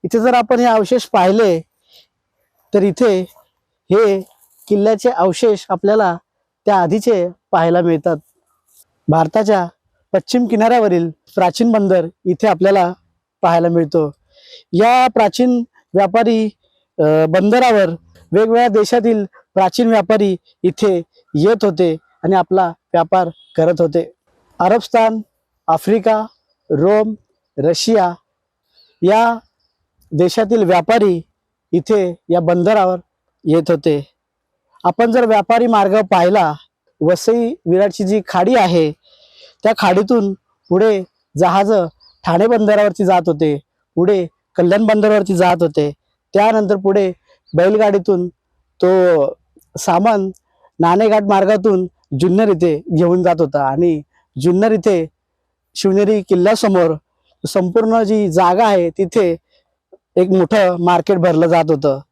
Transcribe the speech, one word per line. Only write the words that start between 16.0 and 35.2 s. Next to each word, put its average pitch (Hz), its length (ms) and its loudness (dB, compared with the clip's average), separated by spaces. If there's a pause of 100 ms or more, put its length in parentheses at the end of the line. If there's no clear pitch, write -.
अ, 156 260 2
बंदरावर 202 640 2 (420)
वेगवेगळ्या 226 360 2
देशातील 214 580 0 (280)
प्राचीन 190 340 0
व्यापारी 202 500 0 (260)
इथे 185 380 -2 (340)
येत 202 300 0
होते 170 320 0 (260)
आणि 185 120 0
आपला 185 320 0
व्यापार 170 640 -2 (260)
करत 165 260 0
होते. 165 320 -2 (460)
अरबस्थान, 220 600 0 (460)
आफ्रिका, 214 580 0 (440)
रोम, 208 440 0 (440)
रशिया 175 560 0 (880)
या 226 360 2 (760)
देशातील 202 520 0
व्यापारी 180 580 0 (500)
इथे 180 440 -2 (140)
या 170 100 2
बंदरावर 180 600 0 (440)
येत 165 280 0
होते. 147 420 -2 (720)
आपण 226 280 0
जर 254 140 2